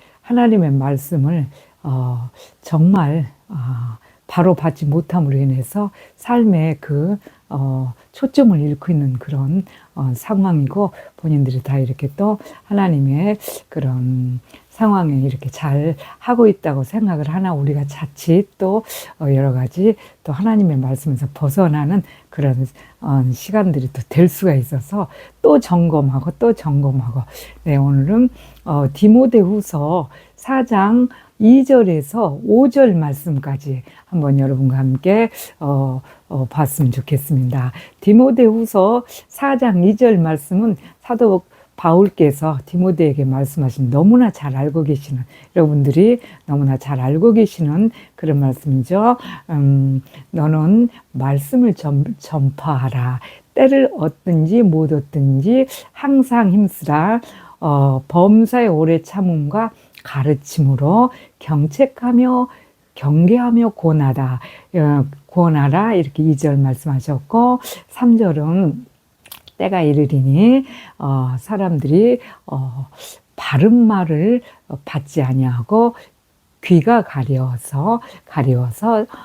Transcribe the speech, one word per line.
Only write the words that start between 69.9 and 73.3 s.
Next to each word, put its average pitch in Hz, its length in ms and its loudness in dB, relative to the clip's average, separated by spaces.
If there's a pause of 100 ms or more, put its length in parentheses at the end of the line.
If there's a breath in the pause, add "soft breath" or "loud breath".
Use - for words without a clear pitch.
어, 131 400 -4
사람들이, 190 840 0 (260 loud breath)
어, 135 420 -8 (480 loud breath)